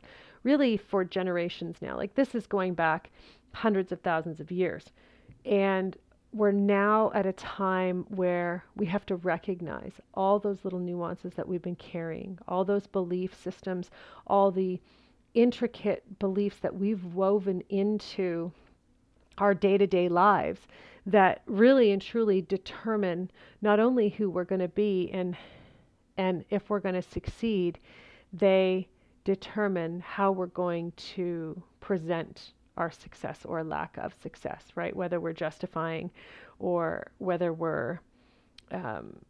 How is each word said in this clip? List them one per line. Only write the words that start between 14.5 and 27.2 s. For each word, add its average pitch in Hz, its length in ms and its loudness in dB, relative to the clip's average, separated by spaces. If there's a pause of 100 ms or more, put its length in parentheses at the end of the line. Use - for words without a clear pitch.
the 185 280 -2 (540)
intricate 233 720 2 (160)
beliefs 196 400 0
that - 160 -4
we've 196 280 0 (100)
woven 190 560 2
into 190 800 -2 (880)
our 202 160 4
day-to-day 190 540 4
lives 180 540 4 (440)
that 190 420 6
really 233 440 6
and 196 100 0
truly 208 400 2
determine 185 880 -4 (320)
not 208 180 6
only 233 300 4
who 208 200 -2
we're 175 140 -2
gonna 185 240 0
be 190 440 0
and, 180 240 -4 (800)
and 185 320 0
if 202 200 -4
we're 208 100 0
gonna 185 220 -2
succeed, 180 800 -2 (520)